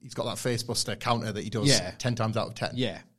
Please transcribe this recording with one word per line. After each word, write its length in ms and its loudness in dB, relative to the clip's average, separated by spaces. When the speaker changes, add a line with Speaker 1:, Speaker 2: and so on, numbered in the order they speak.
Speaker 1:
he's 140 -16
got 100 -2
that 120 -4
facebuster 640 -2
counter 340 2
that 120 -4
he 60 -6
does 180 2
Speaker 2:
Yeah. 300 6
Speaker 1:
ten 180 0
times 200 0
out 120 0
of 60 -12
ten. 200 -2
Speaker 2:
Yeah. 240 -2